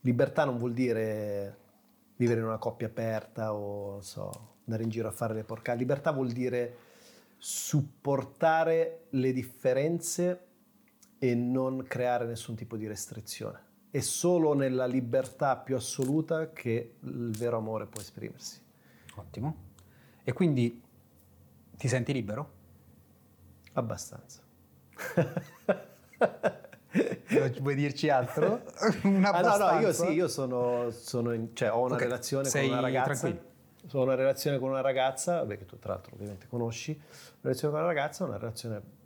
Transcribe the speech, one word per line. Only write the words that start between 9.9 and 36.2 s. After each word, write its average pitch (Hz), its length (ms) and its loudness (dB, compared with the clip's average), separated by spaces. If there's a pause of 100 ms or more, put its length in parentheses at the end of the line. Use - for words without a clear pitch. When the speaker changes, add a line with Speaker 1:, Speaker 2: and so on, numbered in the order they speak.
Speaker 1:
e 127 160 4
non 131 520 0
creare 123 380 0
nessun 117 300 -8
tipo 113 200 -10
di 110 120 -6
restrizione. 104 720 -10 (300)
È 143 120 -2
solo 165 520 2
nella 127 320 2
libertà 123 680 0
più 131 220 -4
assoluta 156 720 -2
che - 480 -2
il 123 380 -6
vero 120 200 0
amore 110 280 -4
può - 160 -10
esprimersi. - 580 -14 (560)
Speaker 2:
Ottimo. - 480 -8 (600)
E 123 100 -2
quindi 131 480 2 (960)
ti 135 100 -4
senti 127 240 2
libero? 120 400 -4 (1200)
Speaker 1:
Abbastanza. - 680 -6 (720)
<laughs> - 1500 -2 (960)
Speaker 2:
Vuoi 139 140 0
dirci 147 340 0
altro? 151 540 2 (240)
<laughs> - 160 2
Un 196 200 6
Speaker 1:
Ah, 196 180 6
no, 185 60 6
no, 208 80 8
io 202 40 4 (280)
Speaker 2:
abbastanza? 170 200 2
Speaker 1:
sì, 170 40 2
io 165 160 2
sono, 123 640 0
sono 120 420 -2
in, 113 220 -4
cioè, 110 160 2
ho 117 120 2
una 123 120 2
Speaker 2:
Ok, 123 60 0
Speaker 1:
relazione 127 480 -2
Speaker 2:
sei 139 180 2
Speaker 1:
con 127 100 2
una 123 100 2
ragazza. 131 280 2
Speaker 2:
tranquillo. 120 300 -4 (420)
Speaker 1:
Sono 135 160 0
in 131 60 4
una 131 80 4
relazione 135 420 2
con 131 100 -2
una 135 120 0
ragazza, 135 560 2
vabbè, 104 220 -2
che 98 60 -14
tu - 140 -18
tra 98 140 -4
l'altro - 220 -8
ovviamente 98 320 -10